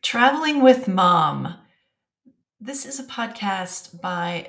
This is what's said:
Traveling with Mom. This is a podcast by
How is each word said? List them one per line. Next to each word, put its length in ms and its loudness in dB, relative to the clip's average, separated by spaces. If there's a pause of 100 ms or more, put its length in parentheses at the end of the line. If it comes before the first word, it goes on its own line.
(120)
Traveling 500 2
with 280 6
Mom. 640 2 (1040)
This 260 -8
is 140 -10
a 60 -12
podcast 960 -8
by 480 -6